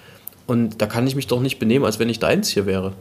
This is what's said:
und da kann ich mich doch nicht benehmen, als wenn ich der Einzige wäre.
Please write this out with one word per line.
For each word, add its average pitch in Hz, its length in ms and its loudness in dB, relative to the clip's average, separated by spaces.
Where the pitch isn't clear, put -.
und 117 340 0
da 107 60 0
kann 117 200 0
ich 135 100 -2
mich 135 100 -4
doch 123 140 0
nicht 131 180 -2
benehmen, 120 260 2
als 107 140 0
wenn 117 100 0
ich 110 120 -2
der 80 80 2
Einzige 139 360 0
wäre. 95 360 -2